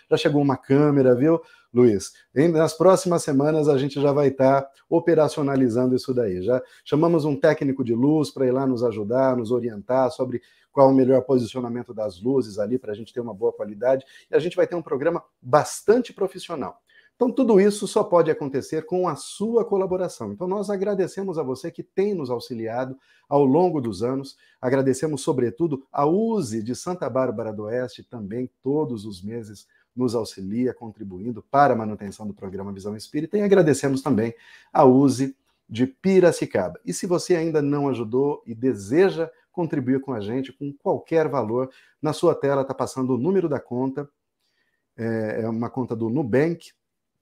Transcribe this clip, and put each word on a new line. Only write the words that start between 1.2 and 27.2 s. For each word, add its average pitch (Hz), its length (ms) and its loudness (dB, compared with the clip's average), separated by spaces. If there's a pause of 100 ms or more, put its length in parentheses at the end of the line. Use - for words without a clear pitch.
Luiz? 117 380 4 (200)
Em, 143 140 2
nas 160 260 2
próximas 175 520 4
semanas 151 440 2
a 143 80 6
gente 139 240 -2
já 143 120 4
vai 143 180 2
tá 135 380 2 (200)
operacionalizando 139 1080 2
isso 127 180 -4
daí. 98 280 -2
Já 123 200 0 (220)
chamamos 160 400 2
um 151 100 0
técnico 139 480 2
de 117 100 -2
luz 143 380 2
pra 131 160 -2
ir 127 60 2
lá 135 120 0
nos 123 200 0
ajudar, 120 520 0
nos 113 140 -4
orientar 120 640 -2
sobre 123 280 -6 (300)
qual 135 180 8
o 135 60 4
melhor 131 280 4
posicionamento 120 720 -2
das 104 300 -8
luzes 113 380 -2
ali 107 180 -2
pra 107 160 -8
gente 107 180 -14
ter 127 80 -8
uma 117 140 -8
boa 113 180 -2
qualidade. 113 540 -4 (240)
E - 60 2
a - 20 4
gente 170 160 -6
vai 175 120 2
ter 175 100 -4
um 170 60 -6
programa 160 420 -4 (180)
bastante 151 720 0
profissional. 175 680 -8 (360)
Então, 247 140 0
tudo 226 300 4
isso 202 260 2
só 185 160 0
pode 170 280 4
acontecer 151 560 -4
com 180 200 -2
a 156 80 -2
sua 220 480 -2
colaboração. 180 720 -4
Então, 170 160 -8
nós 196 220 -4
agradecemos 190 680 -4
a 160 40 -2
você 131 280 -8
que - 120 -14
tem 202 320 -2
nos 147 160 -6
auxiliado 120 680 -6 (320)
ao 143 160 4
longo 160 340 4
dos 110 240 -4
anos. 135 360 -6 (200)
Agradecemos, 135 640 0
sobretudo, 135 720 -2
a 143 140 0
use 175 560 0
de 120 120 -6
Santa 180 360 -6
Bárbara 117 420 -2